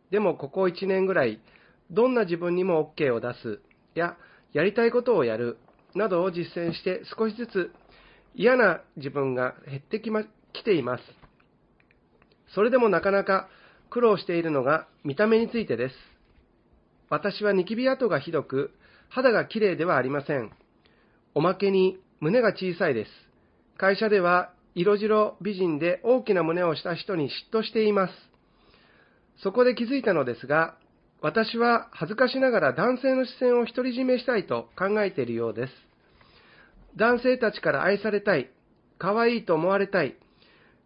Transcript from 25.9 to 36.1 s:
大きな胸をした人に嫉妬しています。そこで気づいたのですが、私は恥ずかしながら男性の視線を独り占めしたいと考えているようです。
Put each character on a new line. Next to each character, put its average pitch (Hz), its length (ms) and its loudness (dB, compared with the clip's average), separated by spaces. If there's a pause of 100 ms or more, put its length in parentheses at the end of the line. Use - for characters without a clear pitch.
大 240 180 2
き 214 100 0
な 175 120 2
胸 165 180 0
を 165 140 0
し - 80 -10
た 180 100 -4
人 185 220 -6
に 208 120 0
嫉 - 300 -6
妬 220 60 0
し 220 80 -10
て 220 100 2
い 214 100 4
ま 196 140 2
す。 170 80 -8 (1300)
そ 196 80 -2
こ 247 140 4
で 247 100 4
気 - 80 -4
づ 240 140 -2
い 254 80 -4
た 196 100 2
の 147 100 2
で 120 140 -6
す - 80 -16
が、 160 300 0 (440)
私 220 380 -2
は 233 320 2
恥 160 200 -8
ず 214 60 -10
か 254 120 2
し 262 100 -6
な 262 140 2
が 202 80 2
ら 139 120 4
男 233 260 0
性 262 180 0
の 262 80 0
視 - 160 -12
線 247 180 4
を 233 60 2
独 240 180 -6
り 254 180 -4
占 262 40 -2
め 254 160 2
し - 60 -16
た 247 100 0
い 190 100 -2
と 117 220 -4 (100)
考 196 240 0
え 196 80 0
て 139 120 -4
い 120 40 -4
る 117 80 -4
よ 117 140 -2
う 107 60 -6
で 120 120 -6
す。 135 60 -12 (1200)